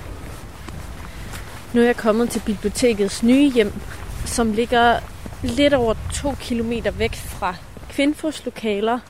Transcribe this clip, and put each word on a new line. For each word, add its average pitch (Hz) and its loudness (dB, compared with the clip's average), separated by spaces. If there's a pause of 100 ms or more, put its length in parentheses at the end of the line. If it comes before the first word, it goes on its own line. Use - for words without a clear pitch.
(1700)
Nu 240 6
er 240 8
jeg 240 4
kommet 226 2
til 214 -2
bibliotekets 208 2
nye 269 6
hjem, 214 4 (520)
som 226 0
ligger 233 4 (480)
lidt 285 4
over 233 4 (200)
to 285 -2
kilometer 233 -2
væk 214 -2
fra - -6 (360)
Kvinfos 294 0
lokaler. 220 -2 (120)